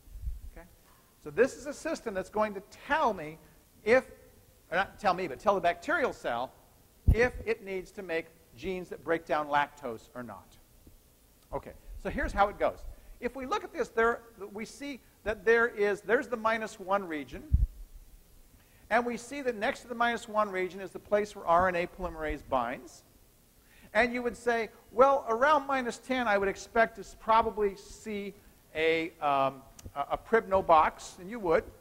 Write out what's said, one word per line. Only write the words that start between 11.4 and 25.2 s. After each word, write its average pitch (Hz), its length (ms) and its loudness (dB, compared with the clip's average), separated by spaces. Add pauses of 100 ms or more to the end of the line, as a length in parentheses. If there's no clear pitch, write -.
Okay, 131 180 -8 (320)
so 190 60 -6
here's 277 240 -4
how 202 160 4
it 196 100 -10
goes. 147 200 0 (420)
If 240 140 -6
we 262 100 -10
look 370 180 -2
at 349 80 -12
this, 269 160 -4
there, 233 340 2 (300)
we 208 140 -8
see 277 340 -12 (240)
that 202 220 -4
there 233 220 6
is, 208 340 0
there's 233 260 2
the 240 80 -6
minus 220 440 -2
one 190 280 -2
region. 147 360 -8 (1500)
And 240 160 2
we 240 100 -2
see 277 280 -10
that 247 120 -2
next 214 260 -4
to - 60 -20
the 247 80 -10
minus 233 320 0
one 214 220 0
region 185 320 -4
is 185 100 -12
the 190 80 -12
place 208 360 0
where 196 100 -14
R 175 240 6
N 175 60 0
A 175 120 0
polymerase 156 640 -6
binds. 131 540 -4 (880)
And 240 200 4
you 247 100 -4
would 233 120 -2
say, 226 340 0 (220)
"Well, 269 380 6